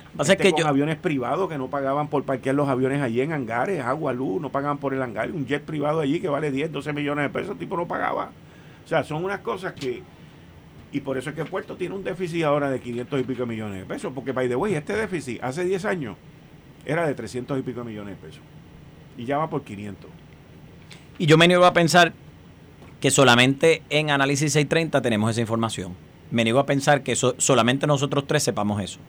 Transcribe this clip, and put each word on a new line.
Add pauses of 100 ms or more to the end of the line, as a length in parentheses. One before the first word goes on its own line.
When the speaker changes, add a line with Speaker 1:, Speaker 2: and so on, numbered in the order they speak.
(160)
Speaker 1:
Pasa
Speaker 2:
Gente
Speaker 1:
que
Speaker 2:
con
Speaker 1:
yo
Speaker 2:
aviones
privados
que
no
pagaban
por
parquear
los
aviones
allí
en
hangares,
agua,
luz,
no
pagaban
por
el
hangar,
un
jet
privado
allí
que
vale
diez,
doce
millones
de
pesos,
el
tipo
no
pagaba. (540)
O
sea,
son
unas
cosas
que... (880)
y
por
eso
es
que
el
puerto
tiene
un
déficit
ahora
de
quinientos
y
pico
millones
de
pesos,
porque,
by
the
way,
este
déficit
hace
diez
años (680)
era
de
trescientos
y
pico
millones
de
pesos. (760)
Y
ya
va
por
quinientos. (1080)
Speaker 1:
Y
yo
me
niego
a
pensar (880)
que
solamente
en
Análisis
seiscientos
treinta
tenemos
esa
información. (340)
Me
niego
a
pensar
que
so-,
solamente
nosotros
tres
sepamos
eso.